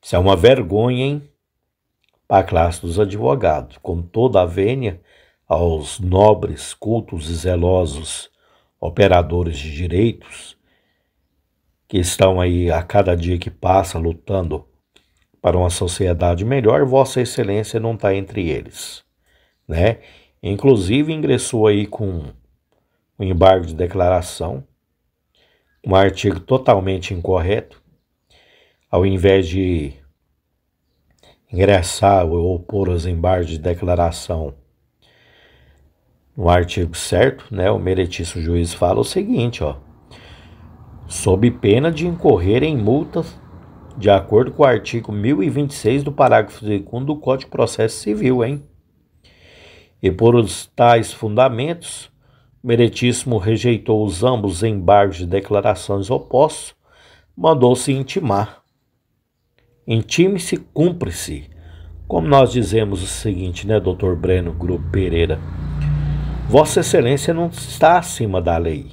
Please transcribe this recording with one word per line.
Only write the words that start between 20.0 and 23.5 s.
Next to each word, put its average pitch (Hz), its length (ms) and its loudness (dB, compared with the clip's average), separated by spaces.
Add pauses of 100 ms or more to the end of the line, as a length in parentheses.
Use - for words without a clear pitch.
Inclusive 113 680 2
ingressou 135 540 -2
aí 104 200 2
com 92 400 -8 (960)
um 101 40 -6
embargo 92 440 4